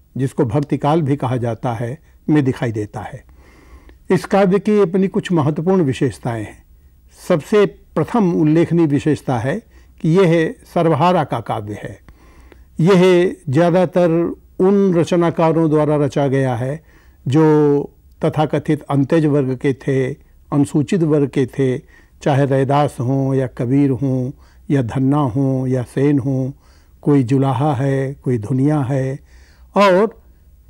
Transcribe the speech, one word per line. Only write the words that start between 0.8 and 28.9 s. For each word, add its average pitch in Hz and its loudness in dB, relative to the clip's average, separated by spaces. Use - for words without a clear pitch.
भी 139 -2
कहा 131 -4
जाता 117 -4
है, 120 -8
में 151 2
दिखाई 127 -2
देता 107 -8
है। - -16
इस 180 0
काव्य 196 2
की 208 2
अपनी 190 0
कुछ 190 -4
महत्वपूर्ण 165 0
विशेषताएं 127 -4
हैं। - -18
सबसे 185 2
प्रथम 180 -2
उल्लेखनीय 165 2
विशेषता 143 -2
है 139 -6
कि 160 -2
यह 170 2
सर्वहारा 165 2
का 123 -6
काव्य 107 -8
है। - -16
यह 180 4
ज़्यादातर 170 2
उन 196 2
रचनाकारों 165 2
द्वारा 151 2
रचा 143 0
गया 131 0
है 131 -8
जो 156 4
तथाकथित 151 -2
अंत्यज 147 0
वर्ग 139 0
के 135 -2
थे, 135 -4
अनुसूचित 147 0
वर्ग 147 0
के 131 -2
थे, 127 -2
चाहे 139 2
रैदास 135 0
हों 135 -2
या 131 0
कबीर 135 0
हों 131 -2
या 139 0
धन्ना 135 0
हों 135 -2
या 127 -2
सेन 143 0
हों, 131 -4
कोई 143 4
जुलाहा 135 0
है, 135 -4
कोई 123 -4
धुनिया 135 0
है, 135 -4